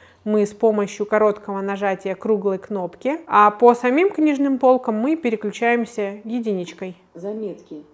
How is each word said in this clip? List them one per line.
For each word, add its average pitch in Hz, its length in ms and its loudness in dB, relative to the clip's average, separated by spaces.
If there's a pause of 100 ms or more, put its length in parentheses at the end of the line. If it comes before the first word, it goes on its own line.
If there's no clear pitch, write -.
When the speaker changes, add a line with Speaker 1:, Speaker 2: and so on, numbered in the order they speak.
(240)
Speaker 1:
мы 214 220 2
с 208 80 -6
помощью 208 500 0
короткого 208 560 0
нажатия 196 540 -4
круглой 196 440 -2
кнопки. 202 680 -6
А 208 240 6
по 240 240 6
самим 269 360 2
книжным 285 480 0
полкам 254 380 2
мы 277 200 -2
переключаемся 220 1080 -2
единичкой. 196 720 -6 (180)
Speaker 2:
Заметки. 180 800 -10